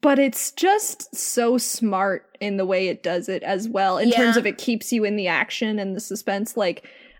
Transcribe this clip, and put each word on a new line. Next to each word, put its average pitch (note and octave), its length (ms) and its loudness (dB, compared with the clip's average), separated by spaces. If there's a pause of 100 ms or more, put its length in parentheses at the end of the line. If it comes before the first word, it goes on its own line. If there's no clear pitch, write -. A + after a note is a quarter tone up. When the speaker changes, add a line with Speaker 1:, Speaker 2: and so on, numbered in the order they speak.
Speaker 1:
But C#4 180 6
it's C4+ 320 2
just - 640 0
so A#3+ 420 0
smart G3 840 -2
in G3+ 160 -4
the F#3+ 80 0
way F#3 240 0
it - 120 -6
does F3 280 -4
it F#3 140 -4
as G3 260 -2
well, F#3+ 280 2
in A#3 140 4
terms A#3 240 4
Speaker 2:
Yeah. A#3 60 6
Speaker 1:
of - 40 -4
it G3+ 120 -2
keeps - 340 -4
you A3 140 0
in G#3 100 0
the G3 120 -2
action G#3 520 -2
and G3 160 -4
the G3+ 60 -6
suspense. G3+ 560 -6
Like, F3+ 280 -2 (340)